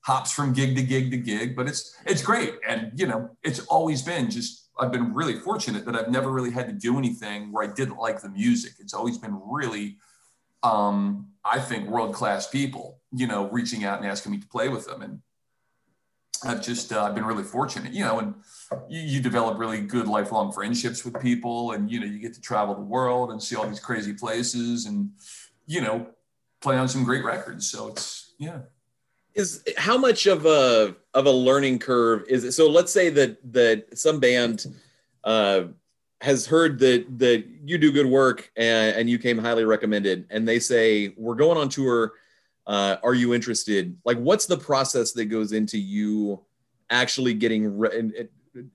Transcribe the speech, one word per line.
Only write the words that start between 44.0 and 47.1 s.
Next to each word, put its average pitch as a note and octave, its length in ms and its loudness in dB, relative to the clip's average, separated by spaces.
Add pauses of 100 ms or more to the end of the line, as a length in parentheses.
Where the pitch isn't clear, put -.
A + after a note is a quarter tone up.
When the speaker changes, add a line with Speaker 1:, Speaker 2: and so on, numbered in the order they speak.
Speaker 2:
Like, A#2+ 140 2
what's C3+ 300 2
the F3+ 100 2
process C3 560 0
that A2+ 140 -2
goes G#2+ 260 -2
into G#2+ 260 -2
you G#2 640 -2 (460)
actually B2 460 0